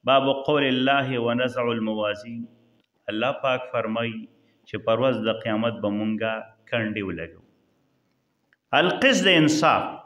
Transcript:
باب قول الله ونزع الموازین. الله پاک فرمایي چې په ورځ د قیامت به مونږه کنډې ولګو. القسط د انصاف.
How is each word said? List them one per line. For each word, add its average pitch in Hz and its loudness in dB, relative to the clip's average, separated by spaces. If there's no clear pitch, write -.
باب 135 4
قول 147 2
الله 131 0
ونزع 123 -2
الموازین. 110 -4
الله 113 -2
پاک 127 -2
فرمایي 113 -4
چې - -10
په 113 2
ورځ 131 2
د 110 -2
قیامت 113 -2
به 104 0
مونږه 110 -2
کنډې 107 -2
ولګو. 82 -10
القسط 185 2
د - 6
انصاف. 147 4